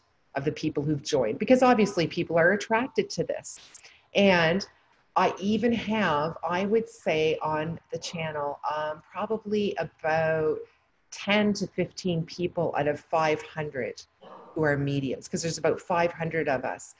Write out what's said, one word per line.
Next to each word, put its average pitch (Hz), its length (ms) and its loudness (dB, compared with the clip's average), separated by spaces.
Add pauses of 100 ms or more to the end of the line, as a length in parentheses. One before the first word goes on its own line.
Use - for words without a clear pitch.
(360)
of 139 100 -4
the 151 60 0
people 151 320 -4
who've 147 200 -2
joined, 123 360 0
because 254 240 6
obviously 208 440 4
people 160 300 -2
are 170 160 6
attracted 214 580 -2
to - 120 -4
this. - 360 -8 (560)
And 180 520 4 (480)
I - 240 4
even 214 340 0
have, 175 640 0 (100)
I 180 180 0
would 220 220 2
say 156 540 0
on 156 380 -2 (120)
the 165 60 -6
channel, 151 640 -6 (140)
um, 151 280 -6 (100)
probably 208 640 -2
about 160 800 0 (540)
ten 208 420 2
to 202 140 -4
fifteen 170 580 -4
people 170 520 -2
out 147 100 0
of 143 120 -2
five 156 420 0
hundred 147 600 -8 (540)
who 156 80 0
are 143 140 4
mediums, 139 500 -2
'cause - 140 -4
there's 160 160 -4
about 156 220 2
five 170 320 0
hundred 165 380 -2
of 131 160 0
us. 90 340 -8